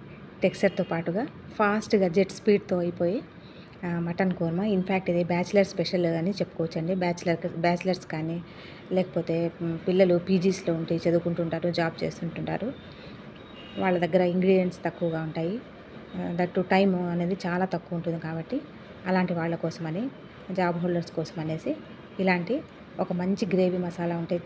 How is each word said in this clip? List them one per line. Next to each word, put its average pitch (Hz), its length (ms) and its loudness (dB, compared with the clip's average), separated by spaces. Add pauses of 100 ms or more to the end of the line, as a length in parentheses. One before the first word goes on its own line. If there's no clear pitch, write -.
(420)
టెక్స్చర్తో 190 420 2
పాటుగా 175 420 -2 (320)
ఫాస్ట్గా 208 500 4
జెట్ 185 240 4
స్పీడ్తో 202 460 2
అయిపోయే, 175 420 0 (640)
ఆ, 170 120 -2
మటన్ 170 340 0
కుర్మా. 170 320 0
In 202 160 2
fact 185 300 0
ఇది 175 140 2
బ్యాచిలర్ 180 420 4
స్పెషల్ 175 400 0
అని 165 240 0
చెప్పుకోవచ్చండి. 170 640 -2
బ్యాచిలర్, 175 640 0
బ్యాచిలర్స్ 175 500 2
కానీ, 165 360 -4 (500)
లేకపోతే, 170 600 0 (100)
మ్, 165 160 -2 (100)
పిల్లలు 180 300 8
పీజీస్లో 185 560 2
ఉంటే 165 220 -2
చదువుకుంటుంటారు, 170 760 0
జాబ్ 165 340 0
చేస్తుంటుంటారు, 165 680 -4 (1040)
వాళ్ళ 180 280 2
దగ్గర 175 140 6
ఇంగ్రీడియంట్స్ 180 640 4
తక్కువగా 165 380 -2
ఉంటాయి. 165 380 -4 (540)
ఆ, 185 40 -8
that 175 360 -2
too 185 100 2
time 190 320 4
అనేది 175 500 0
చాలా 180 180 2
తక్కువ 175 320 -4
ఉంటుంది 165 240 -2
కాబట్టి 165 400 -4 (460)
అలాంటి 185 280 2
వాళ్ళ 170 200 0
కోసమని, 165 540 -4 (440)
జాబ్ 175 260 2
హోల్డర్స్ 175 340 0
కోసం 165 280 -4
అనేసి 160 360 -4 (440)
ఇలాంటి 185 420 2 (380)
ఒక 185 120 -2
మంచి 190 340 0
గ్రేవీ 180 320 4
మసాలా 175 380 -2
ఉంటే 170 300 -2